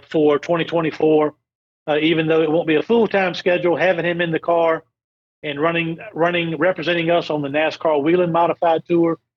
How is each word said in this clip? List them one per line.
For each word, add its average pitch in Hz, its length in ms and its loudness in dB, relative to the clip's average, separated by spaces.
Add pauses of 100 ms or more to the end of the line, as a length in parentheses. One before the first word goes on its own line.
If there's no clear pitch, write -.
for 147 300 2
twenty 165 260 -2
twenty-four, 156 720 0 (540)
uh, 151 120 0
even 160 280 0
though 160 140 2
it 156 80 0
won't 160 180 0
be 156 80 2
a 143 60 2
full-time 196 520 0
schedule, 175 420 0
having 170 300 0
him 175 140 -2
in 170 100 -2
the 160 80 -2
car 165 460 0 (580)
and 143 180 -8
running, 165 380 -2 (160)
running, 170 420 -2
representing 170 540 0
us 170 180 0
on 151 140 -4
the 139 60 -6
nascar 151 540 0
Whelen 175 300 2
Modified 165 560 0
Tour 170 300 0 (180)